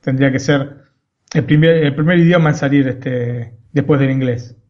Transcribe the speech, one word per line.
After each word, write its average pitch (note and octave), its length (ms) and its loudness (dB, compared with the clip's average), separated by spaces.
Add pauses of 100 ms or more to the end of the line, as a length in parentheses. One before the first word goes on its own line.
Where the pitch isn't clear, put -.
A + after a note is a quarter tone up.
tendría C3+ 300 0
que B2+ 80 -4
ser C#3 440 -4 (520)
el D3 100 0
primer, D#3+ 380 4
el C#3+ 140 -2
primer D#3 220 0
idioma E3+ 320 4
en D3 40 0
salir, C#3 320 0
este, A#2+ 680 -6 (180)
después C#3+ 260 0
del C3+ 120 0
inglés C3 440 -4 (160)